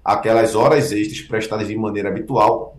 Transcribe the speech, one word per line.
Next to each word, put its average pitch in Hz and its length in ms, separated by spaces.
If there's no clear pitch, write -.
aquelas 110 520
horas 131 340
extras 104 300
prestadas 107 480
de 107 80
maneira 104 320
habitual 107 720